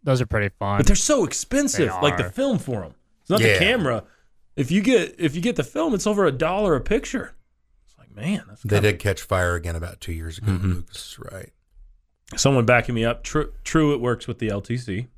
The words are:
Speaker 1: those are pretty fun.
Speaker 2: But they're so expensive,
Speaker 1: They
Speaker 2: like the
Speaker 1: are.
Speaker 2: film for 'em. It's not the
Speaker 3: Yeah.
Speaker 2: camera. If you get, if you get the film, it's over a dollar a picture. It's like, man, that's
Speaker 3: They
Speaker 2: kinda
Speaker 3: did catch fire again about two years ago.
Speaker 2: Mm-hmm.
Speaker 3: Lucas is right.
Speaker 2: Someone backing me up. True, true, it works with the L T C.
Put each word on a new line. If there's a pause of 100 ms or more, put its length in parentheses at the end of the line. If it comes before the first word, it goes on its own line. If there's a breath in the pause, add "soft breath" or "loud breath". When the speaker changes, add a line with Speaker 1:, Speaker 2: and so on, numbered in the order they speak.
Speaker 1:
those
are
pretty
fun.
Speaker 2:
But
they're
so
expensive,
Speaker 1:
They
Speaker 2:
like
the
Speaker 1:
are.
Speaker 2:
film
for
'em. (280)
It's
not
the
Speaker 3:
Yeah.
Speaker 2:
camera. (520 soft breath)
If
you
get,
if
you
get
the
film,
it's
over
a
dollar
a
picture. (520)
It's
like,
man,
that's
Speaker 3:
They
Speaker 2:
kinda
Speaker 3:
did
catch
fire
again
about
two
years
ago.
Speaker 2:
Mm-hmm.
Speaker 3:
Lucas
is (140)
right. (880)
Speaker 2:
Someone
backing
me
up.
True, (120)
true,
it
works
with
the
L
T
C.